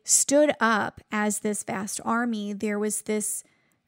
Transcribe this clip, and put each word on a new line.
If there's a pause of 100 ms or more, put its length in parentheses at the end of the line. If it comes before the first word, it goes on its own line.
stood
up (100)
as
this
vast
army,
there
was
this (440)